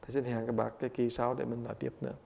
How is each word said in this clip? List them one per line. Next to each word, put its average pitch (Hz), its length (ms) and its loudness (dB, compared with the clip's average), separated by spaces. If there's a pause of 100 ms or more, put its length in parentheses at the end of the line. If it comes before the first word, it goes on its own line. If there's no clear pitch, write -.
Thầy - 80 -12
xin 131 140 2
hẹn 117 220 0
các 120 60 0
bạn 113 260 2
cái 127 120 0
kỳ 120 200 4
sau 123 240 2
để 131 100 -2
mình 117 200 -4
nói 113 100 -4
tiếp 131 260 -4
nữa. 127 140 -4 (120)